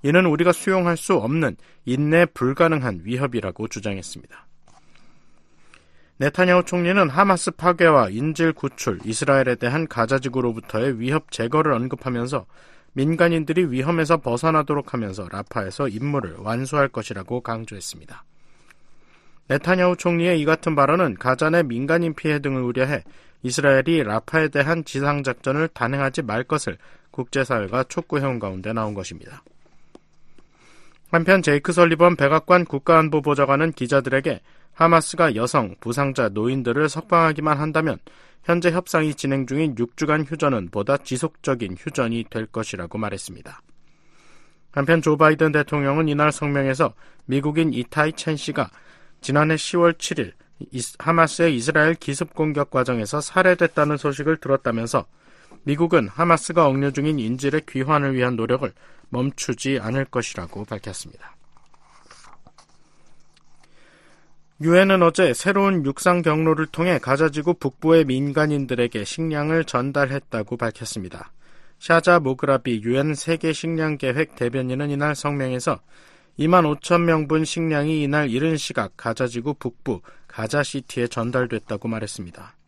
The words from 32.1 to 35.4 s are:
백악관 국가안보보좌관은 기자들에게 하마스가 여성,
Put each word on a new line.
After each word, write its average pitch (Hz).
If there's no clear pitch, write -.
백악관 156
국가안보보좌관은 147
기자들에게 131
하마스가 165
여성, 113